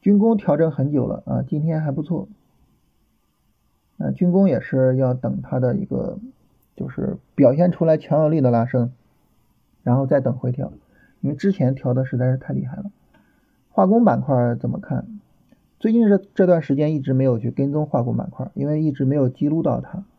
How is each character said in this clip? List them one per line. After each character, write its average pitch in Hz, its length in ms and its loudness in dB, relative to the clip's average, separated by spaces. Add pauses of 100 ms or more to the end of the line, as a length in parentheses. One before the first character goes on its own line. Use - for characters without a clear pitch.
军 202 160 4
工 226 180 4
调 160 200 0
整 160 160 2
很 143 180 -2
久 135 160 0
了 - 200 -6
啊， 123 200 -2
今 151 160 -4
天 156 180 -2
还 151 120 -4
不 151 100 -6
错。 - 260 -6 (1700)
呃， 143 120 -4
军 180 220 0
工 190 160 4
也 127 120 2
是 131 360 0
要 131 180 0
等 - 280 -4
它 127 180 -4
的 123 160 0
一 - 80 -4
个， - 340 -6 (560)
就 135 140 -8
是 - 300 -6 (180)
表 135 180 6
现 175 160 2
出 165 140 -2
来 156 120 2
强 151 240 -2
有 156 80 2
力 160 120 0
的 127 100 2
拉 117 160 0
升， 123 260 -2 (920)
然 123 120 2
后 135 80 2
再 139 160 2
等 127 160 -2
回 123 140 -6
调， 127 220 -8 (480)
因 135 100 -2
为 151 60 -6
之 196 160 0
前 135 240 0
调 123 180 -2
的 131 100 0
实 131 120 -6
在 127 160 0
是 131 40 0
太 - 160 -10
厉 135 140 -4
害 139 120 -12
了。 202 120 -10 (800)
化 190 160 2
工 233 180 4
板 131 160 4
块 123 360 0
怎 - 120 -6
么 123 120 -4
看？ - 260 -6 (720)
最 220 140 0
近 226 160 4
这， 202 100 6
这 190 280 0
段 170 160 4
时 143 120 -2
间 151 220 0
一 143 40 -2
直 135 120 -2
没 131 100 4
有 127 160 2
去 120 140 -4
跟 143 180 -2
踪 151 160 -2
化 135 160 -2
工 117 140 -2
板 - 120 -4
块， - 260 -10
因 139 120 -4
为 151 160 0
一 156 80 0
直 139 140 -2
没 131 100 2
有 135 140 2
记 147 200 -2
录 160 140 0
到 120 180 0
它。 - 220 -12 (160)